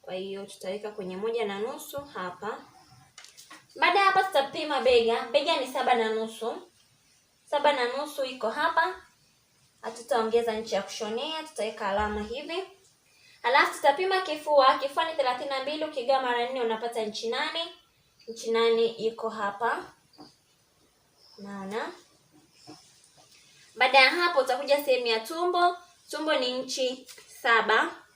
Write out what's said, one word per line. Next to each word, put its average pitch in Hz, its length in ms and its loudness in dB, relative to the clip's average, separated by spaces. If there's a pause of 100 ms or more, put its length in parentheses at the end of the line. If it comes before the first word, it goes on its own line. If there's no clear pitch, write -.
Kwa 185 120 -10
hiyo 196 320 -10
tutaweka 208 440 -10
kwenye 185 260 -10
moja 226 280 -4
na 196 140 -6
nusu 277 420 -8
hapa. 202 580 -10 (1160)
Baada 359 220 4
ya 392 60 6
hapa 381 200 6
tutapima 294 560 0
bega. 233 420 4 (100)
Bega 302 280 2
ni 254 120 -6
saba 254 220 2
na 220 200 2
nusu. 226 480 -6 (800)
Saba 294 280 2
na 254 240 -2
nusu 294 280 -6
iko 254 260 -4
hapa. 330 520 0 (800)
Hatutaongeza 226 720 0
inchi 214 200 -6
ya 196 80 0
kushonea, 262 600 -6
tutaweka 220 460 -6
alama 208 340 -2
hivi. 294 400 -6 (800)
Halafu 269 320 4
tutapima 370 460 2
kifua. 302 580 4
Kifua 285 320 -2
ni 311 60 -8
thelathini 262 340 -2
na 262 120 -4
mbili, 311 220 -4
ukigawa 269 380 0
mara 247 280 -2
nne 262 120 -4
unapata 226 400 -2
inchi 214 260 -6
nane. 320 440 -4 (540)
Inchi 226 240 -8
nane 226 360 4
iko 226 420 -4
hapa. 220 640 -4 (1500)
Unaona? 202 540 -10 (1800)
Baada 262 240 6
ya 262 120 8
hapo 349 300 2
utakuja 269 440 2
sehemu 247 220 2
ya 220 140 0
tumbo. 349 560 2 (340)
Tumbo 302 240 -2
ni 262 120 0
inchi 254 600 -4 (360)
saba. 233 540 2 (200)